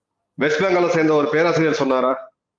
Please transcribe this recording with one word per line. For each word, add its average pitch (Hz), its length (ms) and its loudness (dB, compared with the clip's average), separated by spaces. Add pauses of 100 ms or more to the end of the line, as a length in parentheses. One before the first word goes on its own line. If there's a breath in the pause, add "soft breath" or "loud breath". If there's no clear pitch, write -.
(340)
வெஸ்ட் 151 280 -2
பெங்காலை 180 260 0
சேர்ந்த 156 240 2
ஒரு 147 160 2
பேராசிரியர் 160 460 0
சொன்னாரா, 131 560 -2 (280)